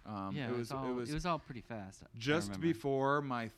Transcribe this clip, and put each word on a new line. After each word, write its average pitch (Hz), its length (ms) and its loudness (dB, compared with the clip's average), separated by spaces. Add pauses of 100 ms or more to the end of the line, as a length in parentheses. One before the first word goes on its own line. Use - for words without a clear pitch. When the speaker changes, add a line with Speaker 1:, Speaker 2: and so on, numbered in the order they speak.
Speaker 1:
Um, 98 280 -4
Speaker 2:
Yeah, 135 120 -2
Speaker 1:
it - 20 -2
Speaker 2:
it - 40 -2
Speaker 1:
was, 120 60 0
Speaker 2:
was 120 140 -4
all, 135 180 -2
Speaker 1:
it 127 40 -2
was 120 160 -2
Speaker 2:
it 151 40 -2
was 160 120 -2
all 165 120 2
pretty 123 220 -10
fast, 98 420 -10
I - 40 -16 (120)
Speaker 1:
just 123 300 2
Speaker 2:
remember. 101 180 -2
Speaker 1:
before 139 560 4
my 120 360 -2